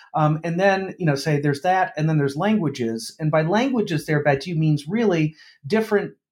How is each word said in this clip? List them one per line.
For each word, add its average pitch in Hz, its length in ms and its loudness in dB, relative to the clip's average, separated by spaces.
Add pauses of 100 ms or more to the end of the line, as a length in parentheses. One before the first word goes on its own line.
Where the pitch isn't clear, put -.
(140)
Um, 156 300 2
and 170 160 -4
then, 190 380 0
you 185 80 -4
know, 147 100 2
say 147 240 0
there's 143 220 0
that, 185 360 0
and 156 120 0
then 160 80 2
there's 139 200 0
languages. 151 840 -2
And 156 100 -2
by 156 140 2
languages 196 600 0
there, 151 180 0
Badiou 147 320 0
means 156 320 0
really 175 480 0 (300)
different 196 480 0 (180)